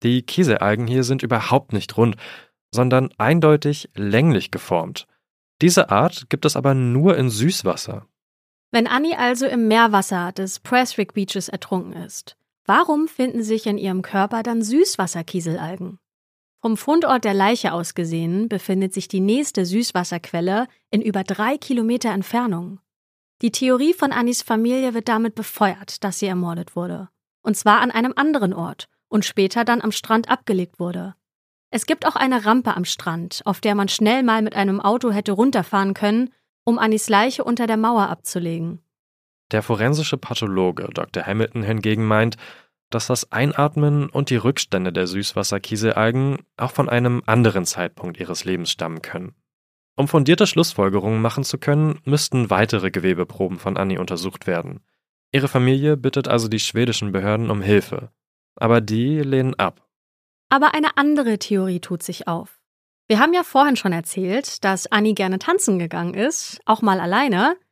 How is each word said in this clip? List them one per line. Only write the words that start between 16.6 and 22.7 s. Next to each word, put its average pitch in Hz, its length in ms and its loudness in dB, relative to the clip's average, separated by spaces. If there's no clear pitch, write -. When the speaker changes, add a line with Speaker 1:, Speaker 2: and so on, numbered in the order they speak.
Speaker 2:
Vom 220 160 0
Fundort 285 460 2
der 208 100 0
Leiche 196 400 2
aus 170 220 -6
gesehen 165 520 -2
befindet 190 460 -2
sich 190 140 -6
die 190 140 -2
nächste 214 440 0
Süßwasserquelle 185 1040 -2
in 214 100 2
über 202 220 -2
drei 214 340 -2
Kilometer 240 540 -2
Entfernung. 190 680 -4